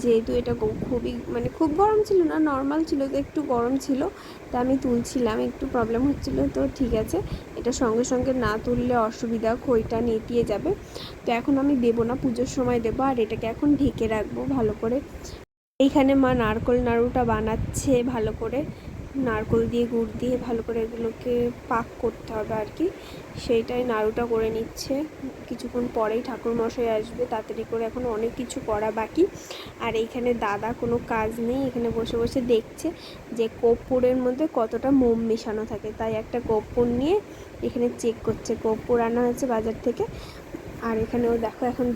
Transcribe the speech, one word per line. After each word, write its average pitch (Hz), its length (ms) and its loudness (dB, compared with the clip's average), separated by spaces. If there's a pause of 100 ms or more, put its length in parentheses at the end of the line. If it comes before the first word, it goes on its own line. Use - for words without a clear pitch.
যেহেতু 233 280 4 (100)
এটা 240 120 -2 (100)
গো-, 214 240 -2
খুবই, 247 260 -2 (220)
মানে, 240 140 -2 (100)
খুব 320 120 2 (100)
গরম 427 180 6 (100)
ছিল 392 120 6 (100)
না, 302 60 -2 (140)
নর্মাল 277 300 0 (100)
ছিল, 285 100 2 (120)
তো 277 120 -2
একটু - 160 -4 (120)
গরম 240 220 2 (100)
ছিল, 269 160 0 (500)
তা 254 140 -4
আমি 262 100 4 (100)
তুলছিলাম, 240 520 2 (120)
একটু - 160 -6 (100)
প্রবলেম 233 340 2
হচ্ছিল। 269 300 -2 (160)
তো 262 60 0 (180)
ঠিক 233 140 2 (100)
আছে, 320 160 -2 (400)
এটা 240 220 0
সঙ্গে 233 320 4
সঙ্গে 254 200 2 (120)
না 208 80 2 (120)
তুললে 240 300 0 (140)
অসুবিধা, 226 420 -2 (140)
খইটা 226 340 2 (100)
নেতিয়ে 233 420 0
যাবে। 214 200 0 (540)
তো - 40 -2 (100)
এখন 277 240 2
আমি 285 120 4 (100)
দেবো 233 240 4
না, 240 140 0
পুজোর 240 340 0
সময় 247 300 2
দেবো। 220 140 0 (100)
আর 262 140 0
এটাকে 220 300 -4
এখন 294 160 2 (100)
ঢেকে 233 300 2
রাখবো 220 300 -2 (160)
ভালো 220 160 2 (100)
করে। 233 140 0 (880)
এইখানে 269 280 6 (100)
মা 254 80 6 (120)
নারকোল 226 360 2 (100)
নাড়ুটা 247 340 2 (100)
বানাচ্ছে 220 600 0 (200)
ভালো 220 280 0
করে, 233 200 -2 (640)
নারকোল 226 360 2 (100)
দিয়ে, 240 200 2
গুড় 226 180 0 (100)
দিয়ে 247 140 0 (120)
ভালো 233 200 -2
করে 233 200 -2
এগুলোকে 226 460 -4 (380)
পাক 233 160 0 (160)
করতে - 340 -4
হবে 214 260 -4
আর 208 140 -6
কি, 320 100 0 (580)
সেইটাই 240 380 0 (100)
নাড়ুটা 220 400 0
করে 220 240 2
নিচ্ছে। - 380 -4 (540)
কিছুক্ষণ 240 360 -4 (120)
পরেই 220 320 0
ঠাকুরমশাই 226 600 -2 (100)
আসবে, 220 240 -6 (100)
তাড়াতাড়ি 220 380 -6
করে, 226 200 -2
এখন 247 120 -6 (140)
অনেক 226 240 0
কিছু - 180 -8 (100)
করা 214 300 0
বাকি। 220 260 2 (600)
আর 226 80 -2 (100)
এইখানে 240 280 -2 (160)
দাদা 208 240 -2 (100)
কোনো 233 160 0 (160)
কাজ 220 180 0 (180)
নেই, 262 200 0
এখানে 233 200 0 (100)
বসে 233 240 -2
বসে 240 180 2 (120)
দেখছে - 360 0 (500)
যে 226 80 2 (160)
কর্পূরের 247 600 4
মধ্যে 254 200 2 (140)
কতটা 233 300 0 (120)
মোম 233 180 6 (120)
মেশানো 220 420 -2
থাকে, 214 160 -8 (100)
তাই 226 140 -2 (100)
একটা 240 160 -4 (120)
কর্পূর 220 340 2 (160)
নিয়ে 320 160 4 (500)
এখানে 240 200 0 (140)
চেক 233 160 0 (100)
করছে। 220 260 -2 (140)
কর্পূর 220 300 0 (100)
আনা 233 180 2
হয়েছে 240 200 0 (100)
বাজার 220 220 -2 (100)
থেকে। 262 200 0 (840)
আর 220 160 0
এখানেও 233 300 2 (100)
দেখো, - 180 -6 (100)
এখন 247 220 0